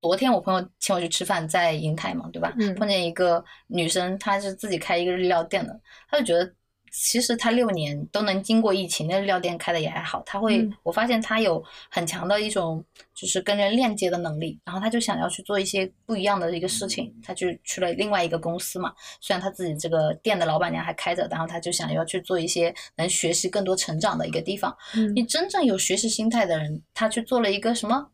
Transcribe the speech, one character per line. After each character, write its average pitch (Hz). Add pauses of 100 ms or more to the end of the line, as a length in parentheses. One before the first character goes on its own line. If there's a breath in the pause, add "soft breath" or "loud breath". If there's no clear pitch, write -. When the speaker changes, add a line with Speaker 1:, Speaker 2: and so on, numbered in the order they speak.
Speaker 1:
昨 170
天 254
我 214
朋 185
友 185 (100)
请 -
我 175
去 170
吃 170
饭， 170
在 170
银 156
泰 -
嘛， 247
对 -
吧？ -
Speaker 2:
嗯。 202
Speaker 1:
碰 202
见 196
一 170
个 170 (260 loud breath)
女 170
生， 185
她 196
是 196
自 196
己 185
开 175
一 175
个 185
日 180
料 175
店 170
的， - (300 loud breath)
她 294
就 285
觉 170
得 180 (400)
其 -
实 240
她 233
六 233
年 151
都 208
能 196
经 226
过 214
疫 190
情， 156
那 185
日 196
料 190
店 175
开 175
的 170
也 151
还 -
好。 -
她 -
会， 220
Speaker 2:
嗯。 220 (120)
Speaker 1:
我 170
发 220
现 233
她 220
有 165 (260 loud breath)
很 170
强 170
的 208
一 214
种 165 (300 loud breath)
就 -
是 -
跟 202
人 202
链 233
接 185
的 175
能 160
力， 160
然 170
后 -
她 220
就 233
想 214
要 -
去 190
做 202
一 196
些 190 (140)
不 226
一 190
样 202
的 170
一 165
个 180
事 196
情， - (120)
她 190
就 180 (180)
去 -
了 180
另 202
外 196
一 170
个 165
公 165
司 -
嘛。 175 (300 loud breath)
虽 -
然 185
她 190
自 185
己 156
这 147
个 156 (100)
店 208
的 170
老 160
板 170
娘 165
还 165
开 -
着， 170
然 160
后 165
她 170
就 175
想 160
要 160
去 185
做 185
一 165
些 170 (240 loud breath)
能 165
学 175
习 180
更 196
多 185
成 165
长 165
的 -
一 -
个 160
地 185
方。 185 (180 loud breath)
Speaker 2:
嗯。 214
Speaker 1:
你 247
真 330
正 381
有 202
学 -
习 220
心 220
态 226
的 165
人， 151 (100)
他 220
去 226
做 247
了 208
一 202
个 226
什 214
么 269